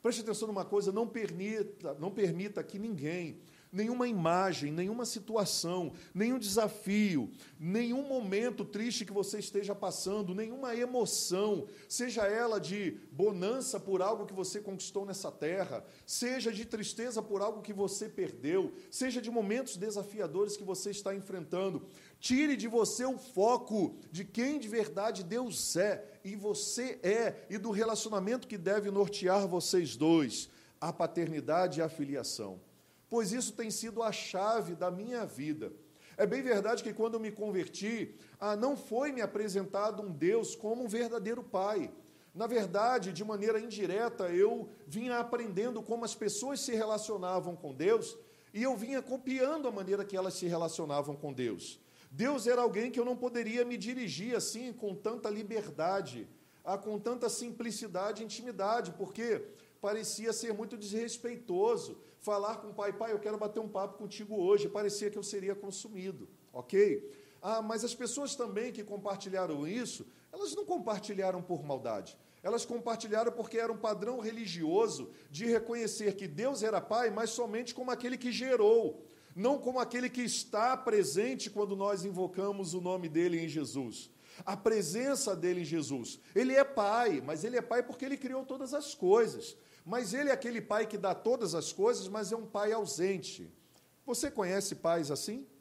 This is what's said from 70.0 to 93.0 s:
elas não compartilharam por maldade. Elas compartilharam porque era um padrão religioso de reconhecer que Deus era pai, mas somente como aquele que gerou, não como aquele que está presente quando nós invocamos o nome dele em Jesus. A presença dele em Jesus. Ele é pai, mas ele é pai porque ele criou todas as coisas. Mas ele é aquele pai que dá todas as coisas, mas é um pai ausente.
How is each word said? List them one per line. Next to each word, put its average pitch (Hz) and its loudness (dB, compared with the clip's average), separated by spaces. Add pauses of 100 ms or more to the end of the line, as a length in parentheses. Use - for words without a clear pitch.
elas 339 -4
não 403 -2
compartilharam 196 0
por 170 -4
maldade. 120 -4 (240)
Elas 233 -2
compartilharam 226 0
porque 226 -4
era 226 0
um 214 -4
padrão 220 -2
religioso 180 0 (180)
de 156 -6
reconhecer 226 2
que 196 -6
Deus 208 0
era 214 2
pai, 226 2
mas 220 0
somente 233 -4
como 247 -4
aquele 247 -2
que 247 -2
gerou, 220 6 (300)
não 247 4
como 254 0
aquele 240 0
que 247 -2
está 233 2
presente 214 2
quando 202 0
nós 196 0
invocamos 190 -2
o 180 -2
nome 180 -2
dele 170 4
em 165 -2
Jesus. 135 -4 (340)
A 190 -4
presença 220 2
dele 175 0
em 165 -2
Jesus. 139 -4 (140)
Ele 262 4
é 269 10
pai, 214 4
mas 151 -4
ele 240 0
é 226 4
pai 240 2
porque - -8
ele 269 -2
criou 254 -4
todas 262 -6
as 214 -4
coisas. 190 4 (300)
Mas 214 -2
ele 285 2
é - 6
aquele 233 0
pai 214 0
que 214 -6
dá 185 2
todas 220 0
as 151 -2
coisas, 196 2
mas 202 -4
é 226 0
um 220 -8
pai 208 0
ausente. 180 -2 (560)